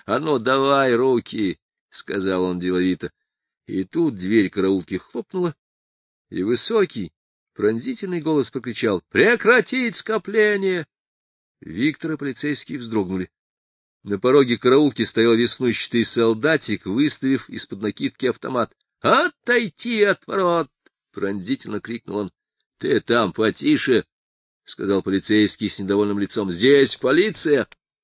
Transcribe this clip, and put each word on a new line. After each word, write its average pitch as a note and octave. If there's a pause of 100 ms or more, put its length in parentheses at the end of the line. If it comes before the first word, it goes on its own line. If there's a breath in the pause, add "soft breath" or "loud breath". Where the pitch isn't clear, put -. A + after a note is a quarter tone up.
«А A2
ну, D3+
давай C3+
руки!» A#2 (280)
сказал F#2+
он F2+
деловито. F2+ (520)
И F#2+
тут D3+
дверь F#2+
караулки F#2+
хлопнула, F3+ (760)
и F2+
высокий, A#2+ (400)
пронзительный E3+
голос D3
прокричал: A2
«Прекратить A#3
скопление!» G3+ (720)
Виктор C3+
и D3+
полицейские C#3+
вздрогнули. F#2+ (720)
На G2+
пороге B2+
караулки C3
стоял A2+
веснущатый A#2
солдатик, A2+
выставив C3+
из-под G2+
накидки B2
автомат. - (260)
«Отойти A#3
от G3+
ворот!» E3+ (420)
пронзительно G2+
крикнул A2
он. G2+ (460)
«Ты B2+
там A2+
потише!» A#2 (580)
сказал G2
полицейский G2+
с -
недовольным G2+
лицом. G2+
«Здесь C3+
полиция!» D3+ (360)